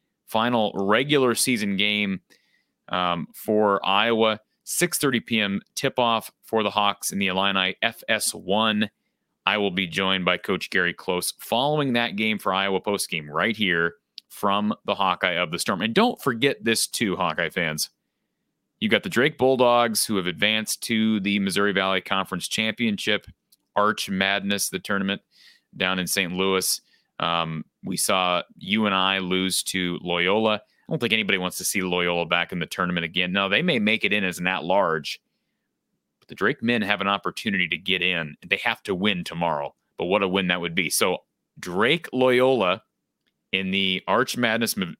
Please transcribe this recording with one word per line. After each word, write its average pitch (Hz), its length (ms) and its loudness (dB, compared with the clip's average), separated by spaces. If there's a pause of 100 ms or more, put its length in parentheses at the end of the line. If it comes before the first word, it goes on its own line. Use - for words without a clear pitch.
(260)
final 113 480 2
regular 123 600 2
season 104 440 0
game, 104 420 0 (680)
um, 87 420 0
for 107 540 2
Iowa. 110 540 2 (240)
Six - 340 -2
thirty 127 220 0
P 113 200 -2
M 101 220 -2 (120)
tip-off 117 560 0 (140)
for 110 180 0
the 104 60 0
Hawks 101 420 0
in 95 80 -4
the 98 100 0
Illini 95 520 0
F 113 300 -4
S 110 240 0
one. 104 560 0 (560)
I 98 100 2
will 101 140 0
be 90 160 -2
joined 92 400 0
by 90 100 2
Coach 92 320 -2
Gary 87 240 0
Close 90 460 -4
following 139 560 0
that 117 220 -2
game 110 220 0
for 98 140 -2
Iowa 95 300 0
postgame 82 480 -4
right 98 260 0
here 85 380 0 (340)
from 104 460 0 (100)
the 101 100 0
Hawkeye 90 440 0
of 87 120 -2
the 85 80 -4
Storm. 98 220 -2
And - 140 -2
don't 233 260 2
forget 127 420 0
this 113 240 2
too, 98 300 -2
Hawkeye 85 320 0
fans. 78 400 -2 (920)
You 110 80 0
got 104 140 4
the 101 60 -6
Drake 131 300 0
Bulldogs, 120 640 4
who 107 120 0
have 90 120 0
advanced 107 560 -2
to 110 340 2
the 101 220 0
Missouri 98 320 0
Valley 95 280 0
Conference 95 460 -4
Championship, 107 800 -2 (480)
Arch 104 340 2
Madness, 98 600 0
the 95 100 -4
tournament 98 420 -2 (560)
down 92 220 0
in 90 80 -2
Saint 90 280 -2
Louis. 95 460 0 (380)
Um, 82 460 -2 (180)
we 95 140 -6
saw 90 460 0 (160)
U 104 280 0
N 101 60 2
I 95 260 2
lose 92 460 0
to 90 380 -4
Loyola. 92 520 2
I - 380 -12
don't 160 80 -4
think 117 120 -2
anybody 101 260 2
wants 90 200 -4
to 95 60 -6
see - 180 -2
Loyola 87 420 0
back 87 280 -2
in 90 80 -4
the 82 60 -6
tournament 87 380 -2
again. 90 280 -4
Now, 98 160 0
they 107 140 0
may 165 180 0
make 107 240 2
it 98 80 -2
in 104 100 0
as 90 160 -4
an 87 80 -4
at-large, 87 760 0 (1000)
but - 80 -20
the - 80 -16
Drake 113 260 -2
men 117 180 2
have 101 200 0
an 98 80 0
opportunity 95 580 -2
to 82 100 -2
get 92 240 0
in. 85 360 -2 (100)
They 95 120 0
have - 260 -2
to 101 100 -2
win 92 300 0
tomorrow, 80 500 -2 (240)
but - 60 -4
what 95 180 2
a 98 60 2
win 95 200 2
that 90 120 0
would 85 160 -6
be. 85 120 0
So - 360 0 (340)
Drake 113 540 0
Loyola 123 680 4 (680)
in 95 220 -2
the 95 340 0
Arch 113 300 0
Madness 117 400 0
Mi-, 92 240 -4